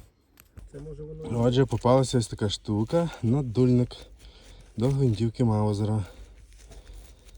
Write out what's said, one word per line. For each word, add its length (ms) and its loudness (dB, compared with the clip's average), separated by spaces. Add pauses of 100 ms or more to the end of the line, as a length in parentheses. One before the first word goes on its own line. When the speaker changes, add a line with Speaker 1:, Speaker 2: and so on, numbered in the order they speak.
(720)
Speaker 1:
Це 80 -14
може 240 -14
воно 380 -6
Speaker 2:
Отже, 240 4
попалася 520 2
ось 100 0
така 220 -4
штука, 600 -2 (120)
наддульник 680 2 (880)
до 120 0
гвинтівки 540 0
Маузера. 600 0 (1300)